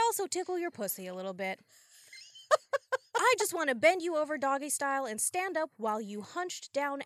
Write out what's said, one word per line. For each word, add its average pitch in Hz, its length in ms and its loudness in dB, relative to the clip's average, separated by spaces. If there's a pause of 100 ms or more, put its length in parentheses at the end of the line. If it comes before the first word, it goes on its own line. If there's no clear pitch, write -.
also 403 220 0
tickle 370 320 -2
your 349 120 -4
pussy 190 360 -6
a 180 80 -8
little 185 180 -6
bit. 190 320 -6
<laughs> - 60 -20 (1500)
I 480 220 6
just 427 160 0
want 311 160 0
to 254 40 4
bend 330 280 6
you 339 140 0
over 302 200 0
doggy 269 320 0
style 269 380 0
and 220 140 -6
stand 359 360 -2
up 320 220 -2
while 214 220 0
you 208 200 -8
hunched 349 540 -8
down 277 320 -2